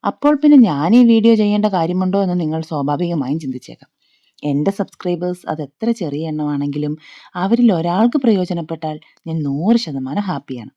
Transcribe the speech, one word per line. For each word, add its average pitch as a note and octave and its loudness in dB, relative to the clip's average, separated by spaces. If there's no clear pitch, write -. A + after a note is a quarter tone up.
അപ്പോൾ C#4+ 0
പിന്നെ D4 6
ഞാൻ F3 4
ഈ B3 8
വീഡിയോ A3+ 6
ചെയ്യേണ്ട G#3 2
കാര്യമുണ്ടോ F#3 0
എന്ന് F3+ 0
നിങ്ങൾ D#3+ -2
സ്വാഭാവികമായും D3 -4
ചിന്തിച്ചേക്കാം. C3 -12
എൻ്റെ D3 0
സബ്സ്ക്രൈബേഴ്സ് F3+ -6
അത് D#3 -6
എത്ര A3 -6
ചെറിയ D#3+ -6
എണ്ണമാണെങ്കിലും D3 -4
അവരിൽ G#3+ 2
ഒരാൾക്ക് F3+ 0
പ്രയോജനപ്പെട്ടാൽ E3+ -2
ഞാൻ E3 -4
നൂറ് D3+ 0
ശതമാനം C#3+ -4
ഹാപ്പിയാണ്. C#3 -8